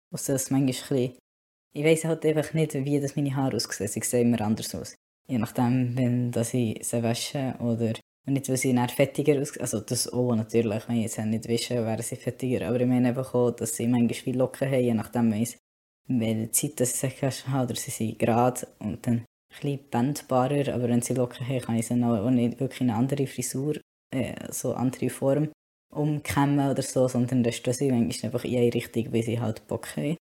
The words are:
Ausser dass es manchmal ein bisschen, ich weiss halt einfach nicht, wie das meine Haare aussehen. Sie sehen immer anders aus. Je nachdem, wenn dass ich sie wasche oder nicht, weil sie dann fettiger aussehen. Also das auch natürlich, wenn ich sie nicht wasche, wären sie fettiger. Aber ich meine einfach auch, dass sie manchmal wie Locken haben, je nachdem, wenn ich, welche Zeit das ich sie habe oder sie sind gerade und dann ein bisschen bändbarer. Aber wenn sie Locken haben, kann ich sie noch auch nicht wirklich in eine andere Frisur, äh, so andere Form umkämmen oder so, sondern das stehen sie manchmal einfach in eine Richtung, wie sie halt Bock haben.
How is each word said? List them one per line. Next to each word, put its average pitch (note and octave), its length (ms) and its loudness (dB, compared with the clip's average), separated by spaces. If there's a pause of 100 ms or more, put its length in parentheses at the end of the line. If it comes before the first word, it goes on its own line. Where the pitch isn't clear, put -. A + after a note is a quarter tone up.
(120)
Ausser - 200 -2
dass C3 120 0
es - 60 -4
manchmal C3+ 180 4
ein B2+ 380 0
bisschen, - 120 -8 (560)
ich D3 100 -2
weiss D#3+ 200 6
halt D#3+ 220 0
einfach D3+ 280 2
nicht, D#3 200 0
wie C#3+ 240 2
das C#3 160 -2
meine C#3 220 0
Haare C3+ 180 0
aussehen. G#2+ 340 -4
Sie - 120 -6
sehen A#2+ 280 2
immer A#2 120 4
anders A2 340 -2
aus. - 220 -10 (320)
Je B2+ 100 0
nachdem, B2 580 0
wenn B2 360 0
dass A#2 220 -2
ich A#2 300 0
sie A#2 180 -2
wasche A#2+ 580 -2
oder A#2 320 0 (340)
nicht, C3+ 220 -2
weil C3 100 0
sie C3 160 2
dann B2 140 4
fettiger C#3 520 2
aussehen. - 220 -6
Also A#2 180 -2
das - 320 -2
auch B2 220 2
natürlich, A2 540 0
wenn A#2+ 80 0
ich A2 160 0
sie A2 120 -4
nicht A2 240 -2
wasche, A#2 280 0
wären A2 260 -2
sie - 140 -8
fettiger. A#2+ 520 -2
Aber B2+ 120 2
ich B2 60 2
meine B2+ 220 4
einfach B2+ 240 -2
auch, B2 200 4
dass A2+ 240 -6
sie A#2 100 -2
manchmal A#2+ 400 2
wie C3 60 -2
Locken C3 380 0
haben, B2+ 140 2
je A#2+ 100 2
nachdem, A2+ 380 0
wenn G#2+ 100 0
ich, - 140 -4 (520)
welche A2+ 420 0
Zeit - 300 -2
das - 220 -2
ich C3 160 -2
sie C3 300 -2
habe C3 160 0
oder A#2 100 -2
sie - 160 -8
sind - 280 -4
gerade B2 480 2 (140)
und G#2 260 -6
dann A#2+ 80 2
ein A2+ 100 -2 (380)
bisschen C#3+ 280 -4
bändbarer. C3 840 0
Aber B2 160 0
wenn A#2+ 100 4
sie B2 140 -2
Locken B2 340 -2
haben, C3+ 120 -2
kann A#2 160 -2
ich A2+ 100 0
sie B2 100 0
noch A#2+ 220 2
auch A2+ 120 0
nicht A#2+ 300 2
wirklich C3 220 -4
in B2+ 80 2
eine G#2+ 80 2
andere C3+ 280 2
Frisur, C#3 520 -4 (360)
äh, C3 200 -2 (180)
so - 220 -4
andere B2 340 -2
Form C#3 400 0 (420)
umkämmen C#3+ 800 0
oder C3+ 120 0
so, C3 260 2
sondern B2 340 2
das A#2 140 0
stehen - 160 -2
sie C#3 180 0
manchmal A#2 360 0
einfach A#2 180 -4
in A#2+ 140 -2
eine A#2+ 160 4
Richtung, A2+ 360 -4
wie A#2 120 2
sie A#2 180 -2
halt A2 280 -4
Bock - 280 -8
haben. D3+ 300 -2